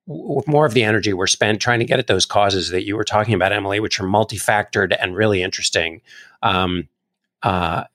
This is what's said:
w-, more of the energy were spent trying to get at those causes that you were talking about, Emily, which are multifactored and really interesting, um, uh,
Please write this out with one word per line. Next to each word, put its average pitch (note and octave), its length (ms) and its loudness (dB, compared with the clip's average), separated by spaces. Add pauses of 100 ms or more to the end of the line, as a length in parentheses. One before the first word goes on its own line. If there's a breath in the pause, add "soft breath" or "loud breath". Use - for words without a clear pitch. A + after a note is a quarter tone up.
w-, D3 400 -6
more D3 180 4
of A2+ 80 0
the A#2 100 4
energy G#2+ 300 2
were F#2 140 -2
spent G#2+ 340 0
trying A#2+ 180 0
to A#2 60 0
get B2+ 140 0
at B2+ 80 -4
those F#2+ 180 0
causes G2 440 0
that F#2 160 -2
you G2+ 100 -4
were A2 80 -4
talking G#2+ 300 0
about, F#2+ 180 2
Emily, G2+ 280 -2
which G#2 200 -4
are G2 60 -2
multifactored G#2 960 0
and F#2 160 -4
really G2+ 280 2
interesting, E2 580 -4 (400 loud breath)
um, F#2 460 0 (540)
uh, F2 420 -2 (120)